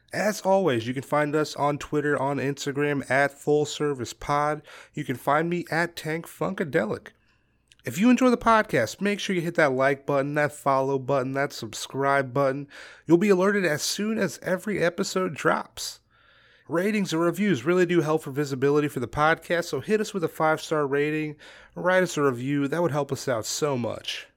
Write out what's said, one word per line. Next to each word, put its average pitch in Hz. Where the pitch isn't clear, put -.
As 196
always, 165
you 127
can 131
find 147
us 151
on 147
Twitter, 147
on 139
Instagram, 139
at 139
Full 151
Service 143
Pod. 147
You 151
can 127
find 156
me 175
at 170
Tank 160
Funkadelic. 180
If 120
you 220
enjoy 254
the 233
podcast, 214
make 202
sure 202
you 175
hit 170
that 147
like 139
button, 143
that 147
follow 135
button, 135
that 139
subscribe 135
button. 139
You'll 165
be 208
alerted 190
as 151
soon 214
as 196
every 180
episode 180
drops. -
Ratings 185
and 160
reviews 170
really 180
do 175
help 156
for 147
visibility 143
for 139
the 117
podcast, 160
so 135
hit 214
us 214
with 190
a 156
five-star 156
rating, 151
write 185
us 170
a 151
review. 139
That 160
would 165
help 143
us -
out 117
so 147
much. -